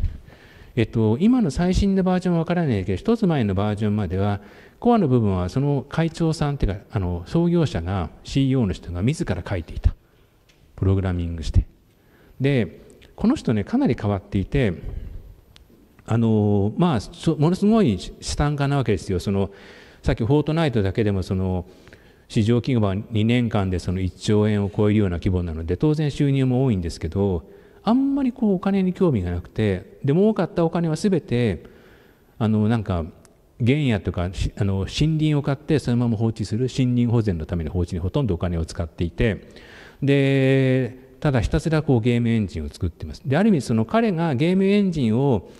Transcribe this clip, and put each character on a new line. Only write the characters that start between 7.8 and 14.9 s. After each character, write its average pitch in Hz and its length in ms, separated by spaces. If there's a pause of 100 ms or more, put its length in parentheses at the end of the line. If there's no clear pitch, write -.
が、 90 280 (140)
シ - 180
ー 135 60
イ - 40
ー 131 80
オ 120 40
ー - 20
の 90 60
人 - 220
が 87 80
自 143 240
ら 85 200
書 98 120
い 82 60
て - 120
い - 40
た。 - 140 (840)
プ 95 80
ロ 98 100
グ 95 60
ラ 92 100
ミ 87 140
ン 85 100
グ 80 80
し - 80
て。 - 140 (720)
で、 131 400 (360)
こ - 120
の 277 80
人 - 180
ね、 107 120
か 240 120
な 277 100
り 123 120
変 104 100
わ 101 80
っ 98 40
て - 160
い 95 80
て、 120 280 (1300)